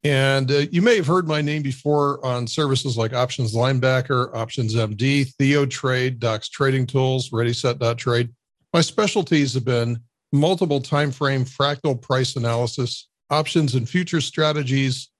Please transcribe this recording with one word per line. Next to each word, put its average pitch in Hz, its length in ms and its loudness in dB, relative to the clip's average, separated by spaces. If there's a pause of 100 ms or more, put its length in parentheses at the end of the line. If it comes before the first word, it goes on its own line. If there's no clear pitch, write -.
And, 135 480 2
uh, 143 180 2
you 170 100 0
may 233 140 4
have 170 140 0
heard 175 180 2
my 151 160 -2
name 147 200 -2
before 143 640 0
on 123 220 -2
services 135 500 -2
like 113 160 -2
Options 123 400 -2
Linebacker, 127 800 0
Options 113 440 -4
M 107 180 0
D, 135 300 0
TheoTrade, 131 960 0
Doc's 110 280 -4
Trading 131 380 0
Tools, 131 460 0
Ready 117 200 0
Set 120 280 -2
dot 117 180 0
Trade. 120 320 0 (420)
My 165 80 4
specialties 160 760 2
have 123 100 -2
been 120 340 0 (340)
multiple 151 480 2
time 147 300 0
frame 135 340 0
fractal 139 560 -2
price 131 360 0
analysis, 120 720 -4 (220)
options 147 440 2
and 120 140 0
future 170 320 -2
strategies 135 1000 -2